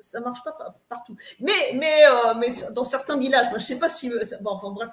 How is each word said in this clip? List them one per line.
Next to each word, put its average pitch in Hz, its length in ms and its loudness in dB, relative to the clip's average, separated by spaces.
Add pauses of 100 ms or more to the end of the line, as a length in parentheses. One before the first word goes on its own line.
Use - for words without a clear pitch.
ça - 160 -10
marche 247 240 -8
pas 311 80 -10
pa-, 311 240 -14 (120)
partout. 240 280 -14 (240)
Mais, 330 340 0
mais, 302 320 6
euh, 240 300 6
mais 240 140 -2 (240)
dans 247 100 -2
certains 269 340 -4
villages, 254 320 2
moi, 208 80 -4
je - 80 -4
sais 254 140 -6
pas 330 100 2
si, 254 220 -4
euh, 226 120 -4
ça, 214 140 -8
bon, 202 140 -6
enfin, 196 180 -10
bref, 220 240 -10